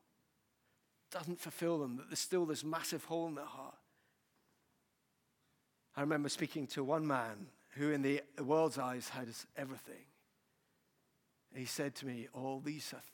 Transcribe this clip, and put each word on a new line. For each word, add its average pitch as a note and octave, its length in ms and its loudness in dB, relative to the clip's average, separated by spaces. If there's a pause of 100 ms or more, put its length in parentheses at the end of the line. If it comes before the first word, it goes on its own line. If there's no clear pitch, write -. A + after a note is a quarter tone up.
(1080)
Doesn't F3 300 -4
fulfill E3+ 400 2
them, B2+ 160 0
that C#3 140 -8
there's D#3 100 -2
still F3+ 260 4
this D3 200 0
massive D#3+ 400 0
hole E3 220 2
in D#3 80 -2
their C#3+ 100 -6
heart. C3+ 320 -10 (2250)
I C#3+ 60 0
remember D3 260 4
speaking C#3+ 400 -2
to C#3+ 160 -2
one D#3 240 4
man A2+ 400 0 (220)
who D3 220 2
in C#3+ 100 4
the C#3 200 4 (220)
world's D3+ 340 6
eyes B2+ 300 -2
had B2+ 220 -6 (260)
everything. C3 480 -8 (1500)
He B2+ 80 -4
said C#3 300 0
to - 100 -8
me, B2 280 -4
"All C3 260 -4
these D3 340 -4
are C3 80 -12 (120)